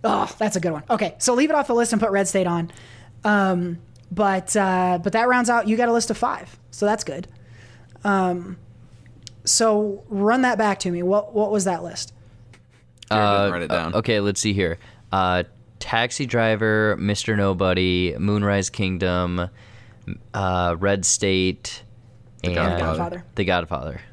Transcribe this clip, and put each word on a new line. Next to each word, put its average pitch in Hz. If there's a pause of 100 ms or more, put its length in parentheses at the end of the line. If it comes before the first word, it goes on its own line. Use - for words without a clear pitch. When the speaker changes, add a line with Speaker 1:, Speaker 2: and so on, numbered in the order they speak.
Speaker 1:
Oh, -
that's 208
a 180
good 165
one. 147
Okay, 214
so -
leave 285
it 311
off 285
the 240
list 233
and 208
put 220
Red 196
State 190
on. 170 (540)
Um, 185 (320)
but, 190
uh, 185
but 196
that 233
rounds 247
out. 233
You 220
got 240
a 233
list 233
of 208
five, - (120)
so -
that's 214
good. 156 (760)
Um, 185 (880)
so 208
run 214
that 247
back 208
to 185
me. 175
What, 208
what 208
was 208
that 175
list? - (960)
Speaker 2:
Jared 107
didn't 101
Speaker 3:
Uh, -
Speaker 2:
write 87
it 78
Speaker 3:
uh, -
Speaker 2:
down. 82
Speaker 3:
okay, 110
let's 101
see 107
here. 90 (340)
Uh, 92 (340)
Taxi 123
Driver, 110
Mister 104
Nobody, 92
Moonrise 101
Kingdom, 90 (840)
uh, 90
Red 98
State, - (600)
Speaker 2:
The 90
Speaker 3:
and 87
Speaker 2:
Godfather. 85
Speaker 1:
Godfather. 80 (100)
Speaker 3:
The 104
Godfather. 82 (120)